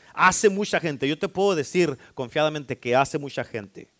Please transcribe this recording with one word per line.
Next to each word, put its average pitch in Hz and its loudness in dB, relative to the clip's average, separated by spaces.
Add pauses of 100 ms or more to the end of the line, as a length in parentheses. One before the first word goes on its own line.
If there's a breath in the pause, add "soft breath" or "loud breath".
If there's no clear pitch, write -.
(160 soft breath)
Hace 185 4
mucha 196 0
gente. 143 -2
Yo 156 -4
te 196 -4
puedo 190 0
decir 151 0 (160 loud breath)
confiadamente 143 -4
que 120 0
hace 139 2
mucha 139 -8
gente. - -12